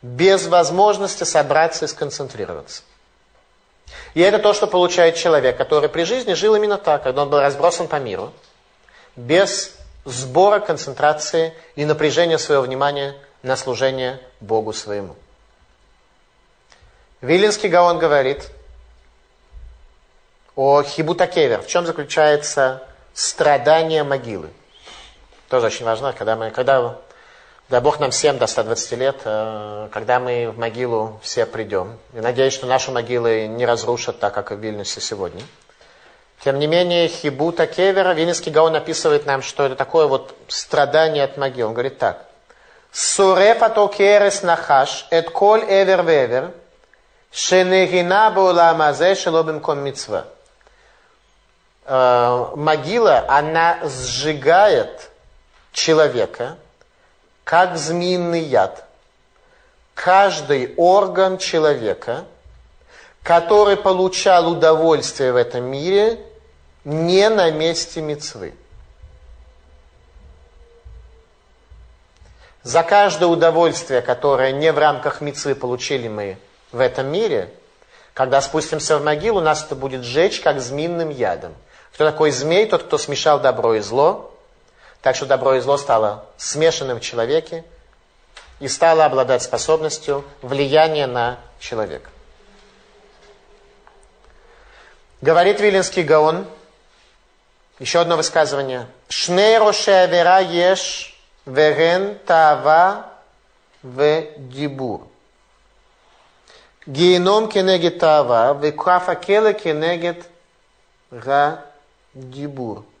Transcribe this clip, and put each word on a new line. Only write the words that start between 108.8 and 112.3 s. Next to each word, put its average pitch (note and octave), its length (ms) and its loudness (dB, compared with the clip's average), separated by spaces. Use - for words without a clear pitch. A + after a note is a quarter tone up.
келе G#3 360 2
кенегет E3+ 720 -4
га C#3 520 -2
дибур». C3 720 -12